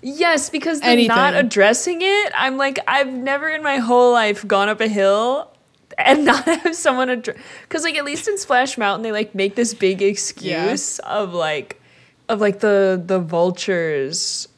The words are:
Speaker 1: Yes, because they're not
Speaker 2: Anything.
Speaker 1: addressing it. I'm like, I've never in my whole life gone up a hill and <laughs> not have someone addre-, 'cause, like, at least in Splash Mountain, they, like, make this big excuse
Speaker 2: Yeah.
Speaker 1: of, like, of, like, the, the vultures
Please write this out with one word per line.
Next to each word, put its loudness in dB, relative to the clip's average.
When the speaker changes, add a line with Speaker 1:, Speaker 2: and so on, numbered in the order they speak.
Speaker 1:
Yes, 0
because -4
they're 4
not 4
Speaker 2:
Anything. 2
Speaker 1:
addressing 2
it. 0
I'm -2
like, -2
I've 0
never -4
in -4
my 0
whole 4
life 2
gone 2
up -4
a 0
hill 0
and 4
<laughs> 4
not 2
have 0
someone 0
addre-, -4
'cause, -6
like, -4
at -4
least -8
in -2
Splash 0
Mountain, -2
they, -4
like, -4
make -2
this 0
big 0
excuse -2
Speaker 2:
Yeah. -10
Speaker 1:
of, -6
like, -4
of, -2
like, 0
the, 2
the 0
vultures -4